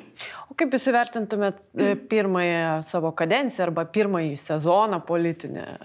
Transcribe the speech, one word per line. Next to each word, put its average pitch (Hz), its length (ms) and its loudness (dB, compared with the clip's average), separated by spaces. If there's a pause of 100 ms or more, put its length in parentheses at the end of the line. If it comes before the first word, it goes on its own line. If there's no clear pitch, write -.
(440)
O - 120 -20
kaip 285 160 0
jūs 262 160 0
įvertintumėt, 220 840 0
e, - 260 2
pirmąją 175 800 2
savo 160 320 -2
kadenciją 185 540 0
arba 165 180 0
pirmąjį 170 540 0
sezoną 170 640 2
politinį 165 640 -2 (200)